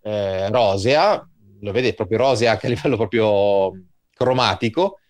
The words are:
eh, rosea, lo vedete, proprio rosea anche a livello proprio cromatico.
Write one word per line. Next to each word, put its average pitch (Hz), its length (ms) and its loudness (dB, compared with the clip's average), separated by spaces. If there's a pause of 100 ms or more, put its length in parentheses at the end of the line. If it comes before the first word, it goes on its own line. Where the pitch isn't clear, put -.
eh, 101 480 -4
rosea, 123 760 2 (400)
lo 101 60 -8
vedete, 120 220 0
proprio 107 220 -4
rosea 120 340 2
anche 107 140 -2
a 127 40 -2
livello 123 280 -2
proprio 101 720 2 (420)
cromatico. 127 840 0 (100)